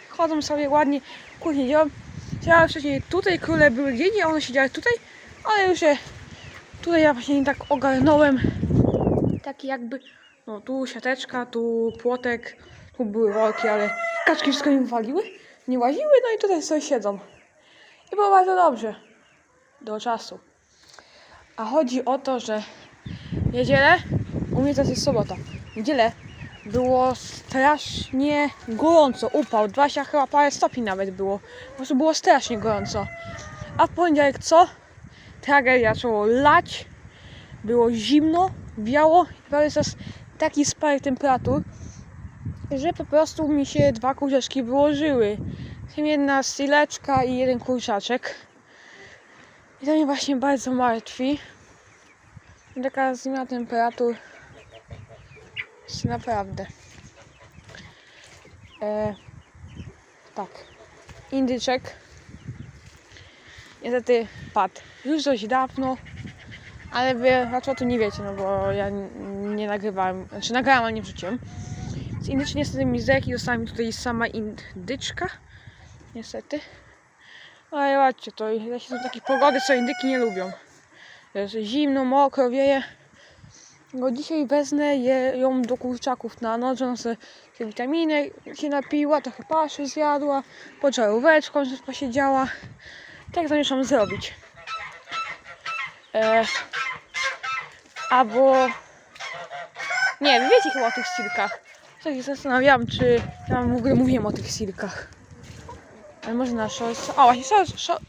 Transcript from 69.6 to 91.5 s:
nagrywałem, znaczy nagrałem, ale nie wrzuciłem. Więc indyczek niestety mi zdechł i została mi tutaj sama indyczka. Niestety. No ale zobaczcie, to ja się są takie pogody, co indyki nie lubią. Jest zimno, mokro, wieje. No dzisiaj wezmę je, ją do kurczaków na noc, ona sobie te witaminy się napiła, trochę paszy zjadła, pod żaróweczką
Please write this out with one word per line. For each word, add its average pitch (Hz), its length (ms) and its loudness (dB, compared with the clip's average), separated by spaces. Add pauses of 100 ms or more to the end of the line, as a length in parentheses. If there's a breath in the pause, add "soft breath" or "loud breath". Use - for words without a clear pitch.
nagrywałem, 190 600 -4
znaczy 208 240 -8
nagrałem, 254 300 2
ale 226 100 -4
nie 220 100 -6
wrzuciłem. 196 360 -8 (720 loud breath)
Więc - 160 -8
indyczek 277 260 -4
niestety 269 300 -2
mi 247 160 0
zdechł 262 280 2
i 247 40 -4
została 240 260 -4
mi 226 80 -6
tutaj 226 260 -4
sama 233 340 -4
indyczka. 214 1000 -8 (880 soft breath)
Niestety. 226 460 -10 (1120 loud breath)
No 302 60 -6
ale 277 160 2
zobaczcie, 262 380 2
to 214 180 -6
ja 226 280 -6
się - 100 -16
są 247 140 -8
takie 247 180 -10
pogody, 269 460 2
co 277 80 2
indyki 247 320 0
nie 262 120 0
lubią. 190 340 -2 (800 loud breath)
Jest 202 200 -6
zimno, 269 500 0
mokro, 269 460 2
wieje. 269 320 2 (1120 soft breath)
No 254 160 -2
dzisiaj 294 360 -4
wezmę 294 500 0
je, 262 420 2
ją 262 240 2
do 240 140 -2
kurczaków 247 640 -6
na 226 180 -2
noc, 247 240 -2
ona 247 140 -2
sobie 226 200 -6 (420 loud breath)
te 226 80 -6
witaminy 294 640 -2 (240)
się 294 140 -6
napiła, 285 520 0
trochę - 240 -12
paszy 302 420 -2
zjadła, 285 560 0 (380 loud breath)
pod 277 140 2
żaróweczką 277 680 2